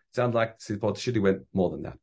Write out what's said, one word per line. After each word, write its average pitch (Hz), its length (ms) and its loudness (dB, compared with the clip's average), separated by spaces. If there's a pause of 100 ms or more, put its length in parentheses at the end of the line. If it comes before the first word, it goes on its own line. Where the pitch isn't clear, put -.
(140)
sounds 123 200 0
like 113 260 0
Sipot 104 340 -2
Shita 117 260 -2
went 95 220 4 (100)
more 92 160 2
than 71 140 -6
that. - 200 -10